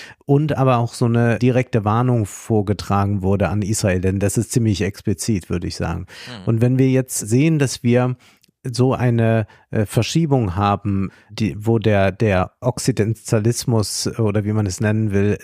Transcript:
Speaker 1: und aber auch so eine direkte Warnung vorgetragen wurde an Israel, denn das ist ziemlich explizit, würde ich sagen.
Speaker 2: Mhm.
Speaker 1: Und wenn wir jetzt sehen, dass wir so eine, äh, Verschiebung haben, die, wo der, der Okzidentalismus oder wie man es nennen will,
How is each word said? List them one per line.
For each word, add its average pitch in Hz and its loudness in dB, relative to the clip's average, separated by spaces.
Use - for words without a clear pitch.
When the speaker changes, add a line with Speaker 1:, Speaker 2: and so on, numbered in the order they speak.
Speaker 1:
und 143 2
aber 131 2
auch 117 -2
so 127 -2
eine 117 2
direkte 123 2
Warnung 117 2
vorgetragen 101 0
wurde 95 2
an 104 -2
Israel, 92 0
denn 95 0
das 98 0
ist 110 0
ziemlich 107 2
explizit, 101 -4
würde 92 -4
ich - -10
sagen. 87 -6
Speaker 2:
Mhm. 110 -14
Speaker 1:
Und 117 0
wenn 127 2
wir 131 4
jetzt 127 -2
sehen, 143 2
dass - -2
wir 123 2
so 123 0
eine, 113 2
äh, 107 -2
Verschiebung 123 0
haben, 101 -2
die, 104 -4
wo 113 2
der, 98 2
der 95 0
Okzidentalismus 113 -2
oder 104 0
wie 107 -2
man 107 0
es 92 -6
nennen 110 0
will, 98 0